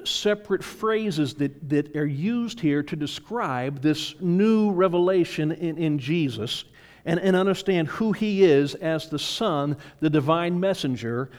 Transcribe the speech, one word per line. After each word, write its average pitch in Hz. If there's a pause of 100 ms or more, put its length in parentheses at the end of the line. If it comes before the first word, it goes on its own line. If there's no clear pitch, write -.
separate 208
phrases 208
that, 139
that 147
are 151
used 202
here 147
to 147
describe 143
this 151
new 208
revelation 175
in, 160
in 156
Jesus 131 (400)
and, 170
and 185
understand 185
who 220
he 202
is 143
as 160
the 151
Son, 147 (240)
the 156
divine 165
messenger, 131